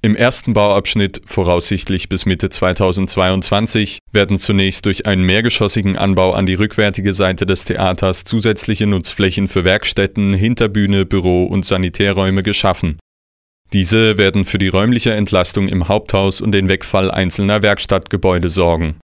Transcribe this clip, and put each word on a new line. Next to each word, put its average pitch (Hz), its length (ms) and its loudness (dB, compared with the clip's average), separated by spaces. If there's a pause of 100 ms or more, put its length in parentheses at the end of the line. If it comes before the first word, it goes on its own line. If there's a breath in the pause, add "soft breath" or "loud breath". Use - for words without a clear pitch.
Im 107 120 2
ersten 120 360 0
Bauabschnitt, 101 720 0
voraussichtlich 87 800 -2
bis - 180 -4
Mitte 95 240 0
zweitausendzweiundzwanzig, 95 1500 0 (100)
werden 101 260 2
zunächst 98 480 0
durch - 220 -2
einen 95 160 2
mehrgeschossigen 101 720 0
Anbau 95 360 2
an 98 120 0
die 92 100 0
rückwärtige 101 600 0
Seite 92 320 0
des 95 200 -2
Theaters 92 580 -2
zusätzliche 107 640 0
Nutzflächen 98 580 0
für 92 180 -2
Werkstätten, 98 720 0
Hinterbühne, 101 720 0
Büro 90 380 2
und 95 200 -2
Sanitärräume 95 800 0
geschaffen. 95 560 -2 (760)
Diese 104 460 2
werden 98 260 2
für - 140 -4
die 95 80 0
räumliche 110 460 2
Entlastung 98 560 0
im 90 180 -2
Haupthaus 98 540 0
und 107 100 -2
den 95 180 2
Wegfall 95 400 0
einzelner 98 540 0
Werkstattgebäude 92 880 0
sorgen. 82 460 0 (180)